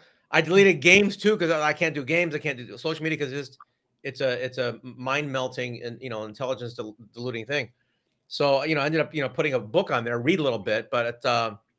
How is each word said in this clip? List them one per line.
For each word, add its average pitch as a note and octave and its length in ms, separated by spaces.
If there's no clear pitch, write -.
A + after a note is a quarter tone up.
I D#3 100
deleted F3 400
games G3 360
too, G#3+ 200
'cause D#3+ 140
I, D3+ 180
I D3+ 40
can't D3+ 220
do C#3 100
games. D#3+ 300
I D3+ 40
can't C#3+ 200
do G2+ 200
social D#3 260
media D#3 140
'cause C#3 140
it's, C#3 260
it's C3+ 180
a, B2+ 240
it's B2 140
a A#2+ 240
mind C3 500
melting B2+ 500
and, A#2 180
you C3 100
know, G#2+ 140
intelligence A#2 500
dil-, A2 220
diluting A#2 340
thing. C3+ 240
So, C#3 360
you D#3+ 100
know, C#3+ 80
I C#3+ 40
ended D#3 160
up, D3+ 120
you D3 80
know, C3 60
putting D3 260
a A#2+ 60
book D#3 320
on A#2+ 120
there, A#2+ 160
read D#3+ 200
a - 20
little B2 180
bit, A2 300
but A#2+ 160
it, A#2 200
uh, A#2 300